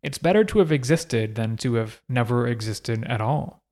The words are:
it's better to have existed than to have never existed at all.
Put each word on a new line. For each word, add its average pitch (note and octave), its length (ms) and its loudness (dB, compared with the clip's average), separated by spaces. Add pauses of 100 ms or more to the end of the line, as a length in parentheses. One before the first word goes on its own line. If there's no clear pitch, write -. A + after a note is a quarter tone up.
it's C#3+ 160 -8
better F#3+ 260 4
to G#3+ 140 0
have E3+ 120 4
existed B2 680 0
than A2+ 220 -2
to B2 160 -2
have A2 320 -4
never A#2+ 400 0
existed A2+ 580 -4
at A2+ 180 -2
all. C#3 500 -2